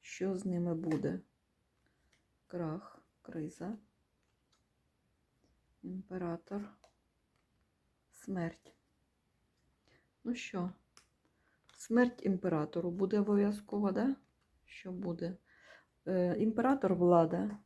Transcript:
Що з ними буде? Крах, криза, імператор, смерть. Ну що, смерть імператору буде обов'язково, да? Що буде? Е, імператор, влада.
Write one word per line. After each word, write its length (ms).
Що 360
з 80
ними 300
буде? 440
Крах, 540
криза, 560
імператор, 840
смерть. 640
Ну 120
що, 360
смерть 480
імператору 680
буде 280
обов'язково, 720
да? 240
Що 260
буде? 460
Е, 320
імператор, 560
влада. 720